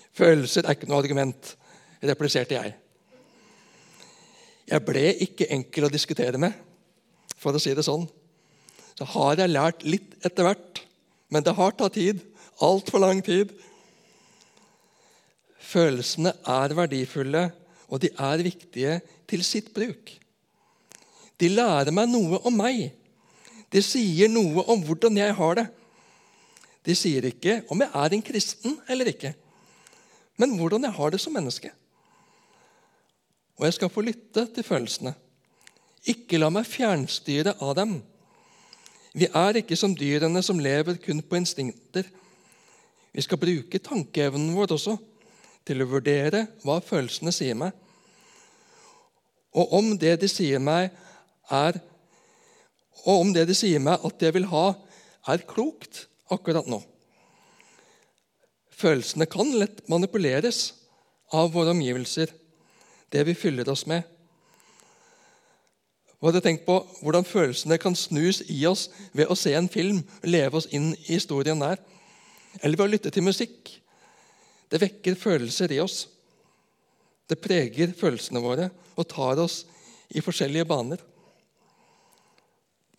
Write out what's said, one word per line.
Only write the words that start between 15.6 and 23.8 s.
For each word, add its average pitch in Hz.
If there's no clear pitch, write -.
Følelsene 156
er 135
verdifulle, 139
og 131
de 165
er 147
viktige 156
til 180
sitt 214
bruk. -
De 170
lærer 160
meg 220
noe 190
om 247
meg. 214
De 196